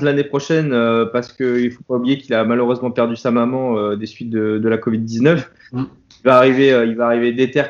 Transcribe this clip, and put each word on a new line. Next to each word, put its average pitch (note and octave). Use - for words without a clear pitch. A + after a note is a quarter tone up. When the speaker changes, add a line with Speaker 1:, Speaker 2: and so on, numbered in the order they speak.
Speaker 1:
l'année C#3+
prochaine, D3+
euh, A#2
parce A#2+
que B2
il B2
faut B2
pas B2+
oublier B2+
qu'il B2
a A2
malheureusement A#2+
perdu A#2
sa A#2+
maman, B2
euh, G#2
des G#2+
suites A#2
de, G#2+
de G#2+
la A2+
covid A2+
dix-neuf. A#2+
Speaker 2:
Mm. B2+
Speaker 1:
Il -
va B2+
arriver, C3
euh, A#2
il A2+
va A#2
arriver A#2+
déter C3